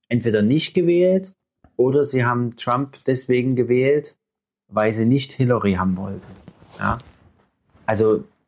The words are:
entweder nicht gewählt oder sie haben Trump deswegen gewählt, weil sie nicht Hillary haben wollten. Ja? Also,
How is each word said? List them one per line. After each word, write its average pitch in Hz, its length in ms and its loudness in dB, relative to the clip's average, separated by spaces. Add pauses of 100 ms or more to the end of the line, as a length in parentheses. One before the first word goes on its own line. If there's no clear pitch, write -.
entweder 107 340 0
nicht 135 320 0
gewählt 180 580 2 (440)
oder 135 280 2
sie 131 220 -2
haben 120 300 -2
Trump 135 500 -4
deswegen 127 500 0
gewählt, 127 600 0 (520)
weil 107 240 0
sie 113 140 0
nicht 135 260 0
Hillary 113 420 0
haben 92 220 -2
wollten. 98 240 -10 (580)
Ja? 107 200 -4 (880)
Also, 110 380 2 (240)